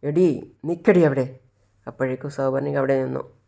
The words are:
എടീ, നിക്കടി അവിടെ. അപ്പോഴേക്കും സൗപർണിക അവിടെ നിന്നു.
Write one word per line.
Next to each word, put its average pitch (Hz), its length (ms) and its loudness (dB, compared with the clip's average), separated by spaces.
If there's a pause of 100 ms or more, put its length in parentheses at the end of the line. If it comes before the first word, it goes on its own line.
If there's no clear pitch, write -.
എടീ, 151 380 2 (240)
നിക്കടി 170 360 2
അവിടെ. 135 380 2 (480)
അപ്പോഴേക്കും 131 440 -6
സൗപർണിക 139 460 -4
അവിടെ 135 280 0
നിന്നു. 131 280 -8 (140)